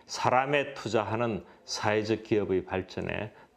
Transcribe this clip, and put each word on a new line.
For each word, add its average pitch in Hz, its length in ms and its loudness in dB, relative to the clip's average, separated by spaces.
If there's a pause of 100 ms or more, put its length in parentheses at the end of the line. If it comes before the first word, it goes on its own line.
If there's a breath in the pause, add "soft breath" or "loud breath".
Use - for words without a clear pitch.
사람에 135 680 2
투자하는 110 680 0 (200 loud breath)
사회적 107 580 0
기업의 95 440 2
발전에 92 680 -6 (240 loud breath)